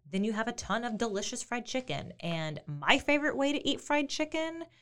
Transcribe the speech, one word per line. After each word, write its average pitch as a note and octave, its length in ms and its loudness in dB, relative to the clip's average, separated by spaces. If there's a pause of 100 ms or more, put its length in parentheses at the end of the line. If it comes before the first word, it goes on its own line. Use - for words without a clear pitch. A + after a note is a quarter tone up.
Then G3 140 0
you G#3+ 100 2
have A3 140 0
a A#3+ 60 -2
ton A#3 300 -2
of A3+ 140 -2
delicious A3 460 -2
fried A#3+ 220 -4
chicken. - 560 -4
And D#3+ 460 -2
my D3 320 4
favorite C#4+ 380 2
way C#4 140 2
to C#4+ 160 0
eat C#4 140 0
fried D4 280 0
chicken, D#4+ 540 -2 (180)